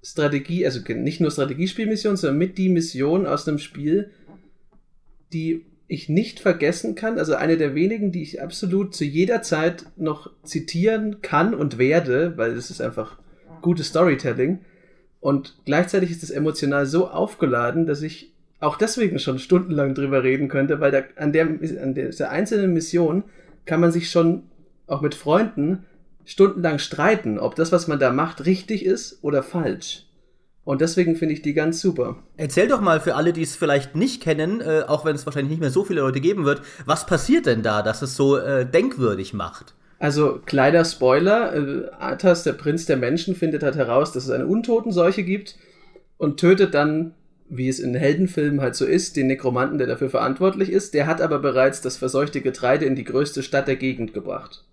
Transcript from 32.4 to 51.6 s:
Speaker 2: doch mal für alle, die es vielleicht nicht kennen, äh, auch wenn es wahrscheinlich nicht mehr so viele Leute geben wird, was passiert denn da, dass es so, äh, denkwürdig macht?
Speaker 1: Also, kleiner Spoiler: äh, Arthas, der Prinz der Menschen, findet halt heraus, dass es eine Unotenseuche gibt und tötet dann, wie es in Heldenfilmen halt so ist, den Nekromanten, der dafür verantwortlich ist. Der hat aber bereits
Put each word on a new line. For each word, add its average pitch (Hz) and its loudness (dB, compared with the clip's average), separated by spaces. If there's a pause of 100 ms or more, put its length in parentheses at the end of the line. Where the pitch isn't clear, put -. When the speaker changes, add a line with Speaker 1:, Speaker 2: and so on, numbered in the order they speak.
Speaker 2:
doch 240 2
mal 170 4
für 151 -2
alle, 160 2
die 165 -2
es 156 -6
vielleicht 143 0
nicht 202 -2
kennen, 160 -2
äh, 156 0
auch 151 0
wenn 151 0
es 143 -10
wahrscheinlich 143 -4
nicht 160 -4
mehr 147 0
so 180 2
viele 175 -2
Leute 135 0
geben 180 0
wird, 143 2 (240)
was 160 0
passiert 247 2
denn 113 2
da, 104 0
dass 107 -2
es 131 -8
so, 139 4
äh, 127 0
denkwürdig 131 0
macht? 87 -10 (220)
Speaker 1:
Also, 147 2
kleiner 147 6
Spoiler: 165 2
äh, 139 -4
Arthas, 170 2
der 147 0
Prinz 156 -2
der 143 2
Menschen, 151 -2
findet 156 -2
halt 147 0
heraus, 135 2
dass 131 -6
es 131 -8
eine 127 -2
Unotenseuche 208 2
gibt 196 -6 (600)
und 151 -2
tötet 185 6
dann, 151 0 (340)
wie 127 -4
es 131 -4
in 123 -4
Heldenfilmen 147 2
halt 127 -2
so - -2
ist, 170 0
den 135 2
Nekromanten, 131 0
der 127 0
dafür 123 -2
verantwortlich 190 0
ist. 196 0
Der 147 2
hat 160 0
aber 143 2
bereits 135 2